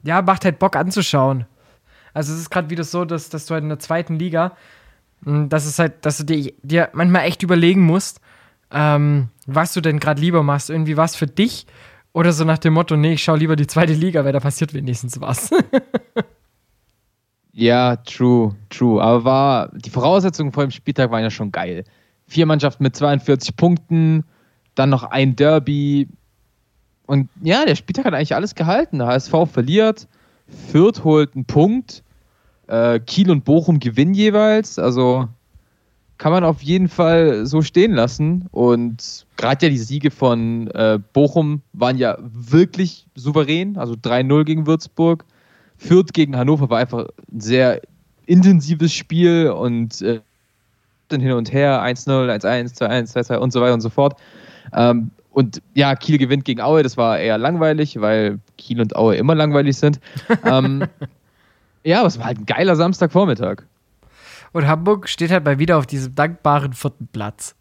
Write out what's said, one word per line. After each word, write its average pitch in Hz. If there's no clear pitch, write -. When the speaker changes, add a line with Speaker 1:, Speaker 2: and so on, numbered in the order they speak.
Speaker 1:
Ja, 165
macht 185
halt 175
Bock 190
anzuschauen. 139
Also 151
es 165
ist 165
grad 165
wieder 170
so, 175
dass, 160
dass 156
du 165
halt 151
in 151
der 147
zweiten 165
Liga, 170
m, 147
dass 151
es 147
halt, 160
dass 151
du 151
dir, 147
dir 160
manchmal 175
echt -
überlegen 175
musst, 175
ähm, 147
was 156
du 180
denn 156
grad 147
lieber 165
machst. 143
Irgendwie 156
was 160
für 160
dich -
oder 170
so 160
nach 160
dem 160
Motto, 160
nee, 151
ich 147
schau 160
lieber 160
die 147
zweite 160
Liga, 160
weil 139
da 139
passiert 143
wenigstens 127
was. -
<laughs> 370
Speaker 2:
Ja, 120
true, 117
true. 113
Aber 117
war, 131
die -
Voraussetzungen 160
vor 147
dem 135
Spieltag 131
waren 113
ja 110
schon 104
geil. 87
Vier 160
Mannschaften 151
mit 131
zweiundvierzig 143
Punkten, 165
dann 135
noch 123
ein 135
Derby. 143
Und 139
ja, 220
der 151
Spieltag -
hat 196
eigentlich 147
alles 190
gehalten. 185
Der 120
H 123
S 131
V 165
verliert, 190
Fürth 190
holt 151
einen 131
Punkt, 208
äh, 117
Kiel 185
und 147
Bochum 156
gewinnen 131
jeweils. 214
Also 127
kann 156
man 180
auf 156
jeden 180
Fall 160
so 151
stehen 190
lassen. 156
Und 120
gerade 139
ja 160
die 139
Siege 139
von, 117
äh, 110
Bochum 147
waren 127
ja 123
wirklich 139
souverän. 156
Also 120
drei 123
null 147
gegen 156
Würzburg. 160
Fürth 180
gegen 143
Hannover 139
war 117
einfach 120
ein 113
sehr 123
intensives 170
Spiel 170
und, 117
äh, 113
dann 139
hin 131
und 117
her, 135
eins 123
null, 131
eins 104
eins, 120
zwei 120
eins, 117
zwei 120
zwei 117
und 127
so 120
weiter 123
und 113
so 113
fort. 139
Ähm, 120
und 131
ja, 139
Kiel 151
gewinnt 135
gegen 117
Aue, 151
das 127
war 113
eher 107
langweilig, 156
weil 107
Kiel 117
und 107
Aue 110
immer 143
langweilig 147
sind. 147
Speaker 1:
<laughs> -
Speaker 2:
Ähm, 139
ja, 170
aber 233
es -
war 113
halt 123
ein 104
geiler 165
Samstagvormittag. 170
Speaker 1:
Und 151
Hamburg 175
steht 165
halt 180
mal 139
wieder 160
auf 127
diesem 131
dankbaren 147
vierten -
Platz. -